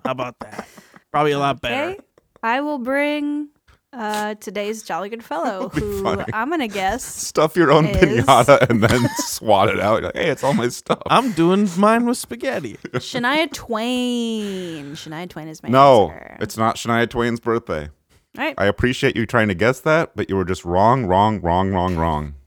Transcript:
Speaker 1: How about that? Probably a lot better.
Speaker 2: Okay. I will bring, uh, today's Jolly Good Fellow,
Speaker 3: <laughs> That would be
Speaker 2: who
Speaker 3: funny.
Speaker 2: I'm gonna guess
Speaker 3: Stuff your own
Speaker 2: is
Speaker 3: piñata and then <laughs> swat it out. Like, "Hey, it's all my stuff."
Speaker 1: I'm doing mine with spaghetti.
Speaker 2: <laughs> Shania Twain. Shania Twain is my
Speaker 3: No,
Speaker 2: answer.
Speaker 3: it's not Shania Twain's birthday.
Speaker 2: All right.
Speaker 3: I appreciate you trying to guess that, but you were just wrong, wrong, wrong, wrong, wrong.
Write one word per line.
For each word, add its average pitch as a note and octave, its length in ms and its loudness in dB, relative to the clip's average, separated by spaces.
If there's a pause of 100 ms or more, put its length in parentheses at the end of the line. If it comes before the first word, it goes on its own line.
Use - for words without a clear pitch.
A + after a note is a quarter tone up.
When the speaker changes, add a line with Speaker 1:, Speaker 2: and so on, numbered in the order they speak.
Speaker 1:
How - 80 -2
about B3 280 -8
that? - 280 -14 (440)
Probably D3 200 2
a C#3 80 0
lot C#3 220 0
better. C4+ 300 -4
Speaker 2:
Okay. G4+ 80 -12 (440)
I A#3 180 0
will D4 180 -4
bring, D4 720 -2 (440)
uh, G#3+ 420 -4
today's G#3 480 -8
Jolly F3+ 260 -6
Good A3+ 140 -12
Fellow, C4 460 -4
Speaker 3:
<laughs> - 0 -
That - 40 -12
would - 20 -12
be D3+ 60 -2
Speaker 2:
who G#2 220 -4
Speaker 3:
funny. - 200 -2 (100)
Speaker 2:
I'm A3+ 160 -4
gonna D#4 180 -2
guess G3+ 380 -4
Speaker 3:
Stuff - 500 -2
your D#3+ 160 4
own D#3 140 6
Speaker 2:
is - 100 -2 (300)
Speaker 3:
piñata B2+ 440 8
and A2+ 140 2
then A#2+ 260 4
<laughs> - 100 -6
swat G#2 500 2
it F#2+ 100 -2
out. F#2+ 240 2
Like, F2+ 120 -6
"Hey, - 140 -2
it's C3 140 -4
all C3+ 120 2
my A#2+ 120 0
stuff." - 380 -4
Speaker 1:
I'm A#3 280 2
doing F#3 440 2
mine A3+ 300 4
with A#3+ 100 -2
spaghetti. A#3 560 -8
Speaker 2:
<laughs> - 40 -16 (180)
Shania C4+ 580 -2
Twain. A3 1400 -4
Shania D#3+ 340 -12
Twain D#3 180 -14
is D#3+ 160 -16
my - 60 -8
Speaker 3:
No, B2 400 6
Speaker 2:
answer. - 320 -18
Speaker 3:
it's A2 160 -8
not A2+ 180 0
Shania A#2 340 -2
Twain's A#2 300 -2
birthday. A2+ 440 -4 (540)
Speaker 2:
All B3+ 60 -6
right. D#4 140 -6
Speaker 3:
I F#2+ 80 0
appreciate B2 500 0
you A#2 120 -2
trying A2+ 220 2
to F#2+ 60 0
guess A2 260 2
that, D#3+ 340 0
but G#2 140 -4
you F#2+ 60 0
were F#2+ 100 0
just F2+ 200 -6
wrong, G#2+ 400 4
wrong, G2 360 2
wrong, F2+ 300 0
wrong, F2+ 240 0
wrong. D2+ 380 -2 (140)